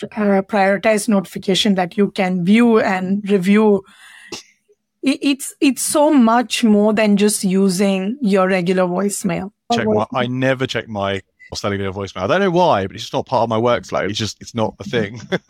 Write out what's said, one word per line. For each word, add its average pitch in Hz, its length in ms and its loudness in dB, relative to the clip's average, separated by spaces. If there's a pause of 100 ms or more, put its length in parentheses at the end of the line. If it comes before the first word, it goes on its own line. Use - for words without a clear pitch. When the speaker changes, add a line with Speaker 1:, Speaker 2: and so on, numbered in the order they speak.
(160)
Speaker 1:
uh, 202 260 0
prioritized 202 640 0
notification 196 640 0
that 180 220 -2
you 202 160 0
can 185 320 -2
view 226 340 4
and 190 500 -2
review, 202 540 2 (1200)
i-, 277 160 0
it's, 277 400 -2
it's 269 220 2
so 302 300 2
much 240 500 4
more 208 300 4
than 208 240 2
just 208 260 2
using 190 800 0
your 196 260 2
regular 185 380 0
voicemail. 185 640 -4 (220)
Speaker 2:
Check 233 160 -2
my, 214 260 0
I 123 140 -2
never 131 400 0
check - 200 -6
my 98 320 -4 (320)
cellular 98 380 -4
voicemail. 95 320 -8
I 95 60 -2
don't 165 120 2
know 196 120 2
why, 151 340 2
but - 80 -12
it's 117 80 -14
just - 100 -12
not 131 140 -4
part 117 160 0
of 117 60 0
my 113 100 0
workflow. 92 500 -2
It's 104 120 -6
just, 107 200 -6
it's - 140 -20
not 110 240 -4
a 104 60 -14
thing. 110 400 -6
<laughs> - 60 -20 (180)